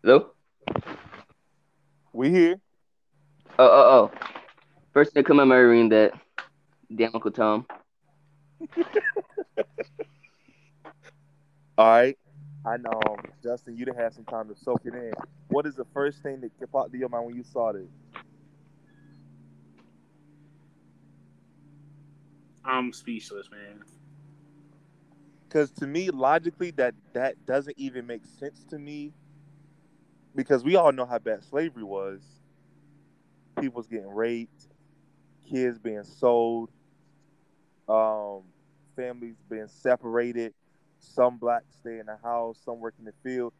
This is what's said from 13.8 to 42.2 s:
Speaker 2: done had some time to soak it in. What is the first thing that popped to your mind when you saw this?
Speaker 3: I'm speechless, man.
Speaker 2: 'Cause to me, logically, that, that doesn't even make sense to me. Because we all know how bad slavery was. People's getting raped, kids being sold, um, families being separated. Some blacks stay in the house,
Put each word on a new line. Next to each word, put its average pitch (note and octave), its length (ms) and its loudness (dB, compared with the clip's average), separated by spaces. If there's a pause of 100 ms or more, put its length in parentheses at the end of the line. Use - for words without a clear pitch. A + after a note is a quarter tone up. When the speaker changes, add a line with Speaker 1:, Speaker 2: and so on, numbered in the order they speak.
Speaker 2:
done B2+ 120 -8
had A#2 160 -4
some A2+ 120 -20
time A2+ 240 -10
to G#2 80 -18
soak B2 280 -6
it A#2+ 100 -12
in. A#2+ 180 -12 (360)
What D3 180 -2
is C3+ 100 -10
the B2+ 80 -12 (100)
first C#3+ 280 -4
thing C3+ 180 -10
that B2 320 -16
popped B2+ 200 -4
to B2+ 60 -12
your B2+ 100 -6
mind A#2 180 -8
when A#2+ 100 -14
you B2 80 -14
saw A2+ 280 -4
this? F#2+ 140 -12 (4000)
Speaker 3:
I'm B2+ 280 -4
speechless, G#2+ 580 -14
man. G#2 320 -20 (1700)
Speaker 2:
'Cause D3 240 0
to - 140 -10
me, F3 240 -4
logically, E3 640 -2
that, B2+ 220 -2 (180)
that B2+ 340 -6
doesn't C#3 320 -6
even B2+ 280 -12
make A#2 200 -14
sense - 380 -18
to D#3 140 -18
me. D3 340 -16 (1200)
Because C3 300 -2
we E3 100 0
all E3+ 180 6
know B2+ 140 -4
how B2 140 -6
bad G#2 240 -6
slavery C#3 400 -8
was. G2 560 -12 (1200)
People's A#2+ 260 -8
getting G#2+ 260 -12
raped, A2+ 540 -8 (840)
kids B2 300 -4
being G#2+ 240 -10
sold, A#2 680 -2 (1160)
um, G#2+ 540 -2 (540)
families B2 400 -12 (120)
being G#2+ 200 -12
separated. A#2+ 840 -4 (460)
Some B2 400 -2
blacks A#2 380 -6
stay A2+ 240 -16
in G#2+ 60 -18
the G#2+ 100 -14
house, A#2 480 -8